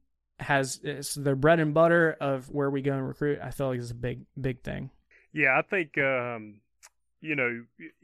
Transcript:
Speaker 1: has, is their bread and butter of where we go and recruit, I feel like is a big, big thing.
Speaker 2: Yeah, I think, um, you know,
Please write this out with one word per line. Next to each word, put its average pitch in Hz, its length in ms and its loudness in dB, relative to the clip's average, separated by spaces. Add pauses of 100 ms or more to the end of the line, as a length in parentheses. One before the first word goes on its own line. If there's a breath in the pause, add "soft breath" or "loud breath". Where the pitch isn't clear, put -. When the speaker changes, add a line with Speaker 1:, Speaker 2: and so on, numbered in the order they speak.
(400)
Speaker 1:
has, 135 440 -2
is 143 300 -8
their 139 240 0
bread 160 240 6
and 151 120 0
butter 165 460 4
of 139 300 -4
where 143 200 -2
we 139 120 -2
go 139 100 0
and 135 160 -4
recruit, 143 340 -2
I 127 100 -10
feel 135 160 -4
like 127 120 -2
is 120 120 -10
a 117 40 -8
big, 123 300 -8 (140)
big 127 240 -4
thing. 139 260 -8 (420 soft breath)
Speaker 2:
Yeah, 139 260 4
I 156 40 4
think, 170 360 -2
um, 120 640 -2 (600)
you 156 140 -4
know, 120 280 -2 (400)